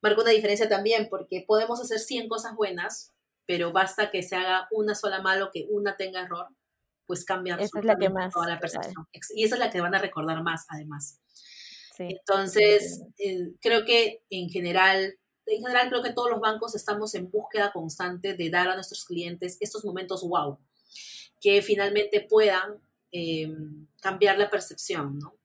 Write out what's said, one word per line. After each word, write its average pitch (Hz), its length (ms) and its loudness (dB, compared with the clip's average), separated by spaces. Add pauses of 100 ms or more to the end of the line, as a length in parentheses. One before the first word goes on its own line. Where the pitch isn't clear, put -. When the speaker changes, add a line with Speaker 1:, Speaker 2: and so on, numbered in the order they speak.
Speaker 1:
marca 208 200 4
una 233 100 6
diferencia 214 380 4
también, 214 400 2
porque 185 380 -6
podemos 220 340 2
hacer 226 180 -4
cien 226 300 -4
cosas 220 260 -6
buenas, 196 580 -4 (340)
pero 170 260 0
basta 190 380 2
que 180 120 -4
se 185 120 -6
haga 185 360 0
una 214 240 0
sola 190 260 -4
mal 190 200 2
o 190 100 -4
que - 180 -8
una 202 280 -2
tenga 190 240 -6
error, 175 280 -10 (580)
pues 180 180 -4
cambia 185 300 -2
Speaker 2:
Esa 208 240 -4
es 208 60 -4
la 214 100 6
que 190 140 2
Speaker 1:
absolutamente - 20 0
Speaker 2:
más, 185 240 -4
Speaker 1:
toda 170 120 -2
la 165 120 -4
Speaker 2:
claro. 170 340 -6
Speaker 1:
percepción. 165 200 -16
Ex-, - 220 -8
y 214 80 0
esa 226 120 4
es 240 40 -2
la 233 120 0
que 180 100 -2
van 175 140 0
a 190 40 4
recordar 160 440 -4
más, 165 260 -4
además. 151 500 -12 (720)
Speaker 2:
Sí, - 180 -12
Speaker 1:
Entonces, 185 160 -10 (100)
Speaker 2:
definitivamente. 196 840 4
Speaker 1:
eh, 185 440 -4
creo 226 240 2
que 233 440 2
en 180 200 -6
general, 185 680 2 (280)
en 214 160 -2
general 247 280 2
creo 247 140 -2
que 240 100 -4
todos 240 160 0
los 220 100 0
bancos 220 360 -2
estamos 208 400 -4
en 180 160 -6
búsqueda 214 400 0
constante 180 640 -6
de 170 140 -4
dar 180 200 2
a 185 60 0
nuestros - 300 -10
clientes 175 540 -8
estos - 260 -8
momentos 185 420 -6
wow, 147 320 -2 (840)
que 202 200 6
finalmente 202 680 2
puedan, 208 520 4 (300)
em, 156 760 -6 (140)
cambiar 190 360 4
la 208 120 4
percepción, 151 680 -2
¿no? 143 260 -14